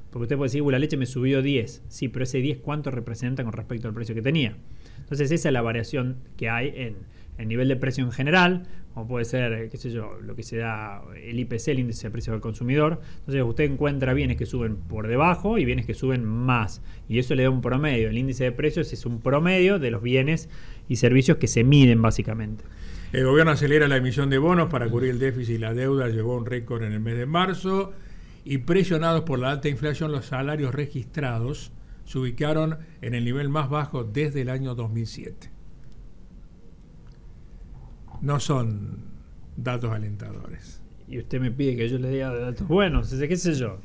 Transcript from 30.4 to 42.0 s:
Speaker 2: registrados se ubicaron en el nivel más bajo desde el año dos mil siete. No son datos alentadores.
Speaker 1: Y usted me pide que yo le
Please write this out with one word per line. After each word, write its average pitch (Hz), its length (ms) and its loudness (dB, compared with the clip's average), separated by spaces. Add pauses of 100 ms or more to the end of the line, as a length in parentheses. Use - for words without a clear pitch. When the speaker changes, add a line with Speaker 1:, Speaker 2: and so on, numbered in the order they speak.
Speaker 2:
registrados 131 960 -4 (340)
se - 120 -4
ubicaron 156 600 0 (240)
en 117 120 -4
el 120 100 0
nivel 135 260 0
más 143 180 0
bajo 139 340 -2
desde 139 380 -2
el 123 80 -2
año 131 260 -4
dos 117 160 -4
mil 113 160 -2
siete. - 440 -12 (2750)
No 143 180 0
son 110 580 -2 (580)
datos 120 360 -4
alentadores. 104 880 -8 (240)
Speaker 1:
Y 127 120 -10
usted 127 220 -4
me 127 100 0
pide 131 260 0
que 117 120 0
yo 131 100 0
le 127 100 -2